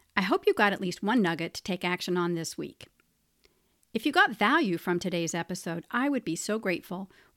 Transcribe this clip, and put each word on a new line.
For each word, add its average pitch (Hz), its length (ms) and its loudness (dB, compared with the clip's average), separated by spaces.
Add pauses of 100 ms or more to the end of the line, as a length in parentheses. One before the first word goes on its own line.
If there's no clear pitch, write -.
(160)
I 196 60 2
hope 247 260 2
you 403 60 6
got 202 200 4
at - 80 -6
least 180 220 -4
one 220 180 4
nugget 165 320 0
to - 100 -12
take 185 220 -4
action 180 320 -2
on 175 160 2
this 165 240 -6
week. - 300 -12 (1080)
If 226 120 -2
you 294 60 0
got 359 200 6
value 214 460 2
from 175 220 0
today's 170 340 -2
episode, 170 580 -6
I 247 160 0
would 269 160 -2
be 165 120 -4
so 214 240 -4
grateful 190 500 -6 (280)